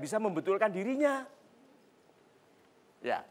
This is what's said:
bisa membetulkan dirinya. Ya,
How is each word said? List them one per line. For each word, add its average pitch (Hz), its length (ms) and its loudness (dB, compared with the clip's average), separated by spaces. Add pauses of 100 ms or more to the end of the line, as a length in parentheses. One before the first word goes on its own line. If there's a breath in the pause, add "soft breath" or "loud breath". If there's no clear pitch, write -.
bisa 214 160 0
membetulkan 196 560 0
dirinya. 262 480 0 (1800)
Ya, 117 320 -4